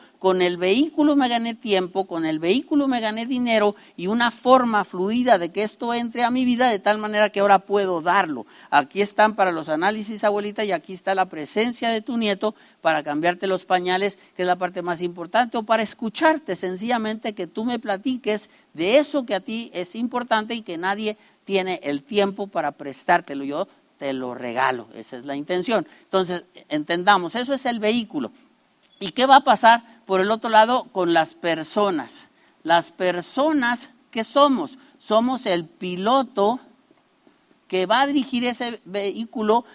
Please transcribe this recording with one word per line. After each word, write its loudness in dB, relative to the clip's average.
con 2
el 2
vehículo 2
me 4
gané -2
tiempo, -2
con -4
el -2
vehículo 0
me 0
gané -4
dinero 2
y -8
una 2
forma 4
fluida 2
de -4
que -2
esto -4
entre -4
a 2
mi 0
vida 4
de 2
tal 2
manera 2
que -4
ahora 6
puedo 0
darlo. 0
Aquí 2
están 2
para 2
los -6
análisis, -2
abuelita, 0
y -2
aquí -6
está -4
la 2
presencia -4
de -2
tu -6
nieto -2
para 0
cambiarte -2
los -2
pañales, 0
que -4
es 0
la 0
parte -6
más -6
importante, -2
o -4
para 0
escucharte -2
sencillamente -4
que -8
tú -6
me -4
platiques -4
de 4
eso 0
que -6
a 0
ti -8
es -8
importante -2
y -6
que -10
nadie -4
tiene -2
el -4
tiempo -2
para -4
prestártelo. -2
Yo -6
te -4
lo -6
regalo, -2
esa -16
es -14
la -6
intención. -2
Entonces, -2
entendamos, -2
eso -6
es -6
el -4
vehículo. -4
¿Y -8
qué 0
va 10
a 4
pasar 6
por 2
el 0
otro -2
lado 4
con 0
las 0
personas? -4
Las 0
personas, -2
¿qué -4
somos? 2
Somos 0
el 0
piloto 0
que -2
va 4
a 2
dirigir -2
ese -6
vehículo -2